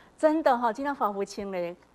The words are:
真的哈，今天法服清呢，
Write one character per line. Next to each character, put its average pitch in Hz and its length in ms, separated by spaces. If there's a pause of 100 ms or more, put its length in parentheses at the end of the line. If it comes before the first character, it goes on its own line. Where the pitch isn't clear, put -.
(180)
真 311 260
的 262 140
哈， 233 160
今 269 100
天 277 100
法 233 160
服 202 140
清 202 260
呢， 175 280 (180)